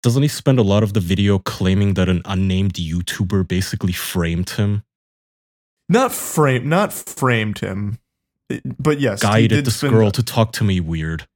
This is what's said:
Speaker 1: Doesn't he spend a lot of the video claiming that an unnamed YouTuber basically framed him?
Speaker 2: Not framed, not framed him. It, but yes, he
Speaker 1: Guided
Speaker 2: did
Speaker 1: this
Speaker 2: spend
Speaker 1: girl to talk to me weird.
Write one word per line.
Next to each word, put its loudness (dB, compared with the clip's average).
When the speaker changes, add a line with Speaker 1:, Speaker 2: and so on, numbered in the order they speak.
Speaker 1:
Doesn't 2
he 2
spend 2
a 4
lot 4
of -2
the 2
video 2
claiming 0
that 0
an 0
unnamed 0
YouTuber -2
basically -2
framed -4
him? -2
Speaker 2:
Not 2
framed, 0
not 2
framed -2
him. -6
It, -8
but 2
yes, -2
he 2
Speaker 1:
Guided 4
Speaker 2:
did 2
Speaker 1:
this -2
Speaker 2:
spend 0
Speaker 1:
girl 4
to -2
talk 0
to -2
me 2
weird. -6